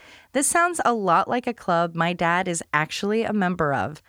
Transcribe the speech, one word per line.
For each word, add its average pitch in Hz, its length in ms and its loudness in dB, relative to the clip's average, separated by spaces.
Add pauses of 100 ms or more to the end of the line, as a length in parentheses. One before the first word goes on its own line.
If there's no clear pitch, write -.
(340)
This 285 120 0
sounds 349 400 2
a 240 80 2
lot 190 340 2
like 247 200 -2
a 240 60 -2
club 170 420 0
my 170 180 0
dad 175 340 0
is 165 140 -4 (120)
actually 202 500 0
a 208 100 -4
member 180 400 0
of, 131 360 -4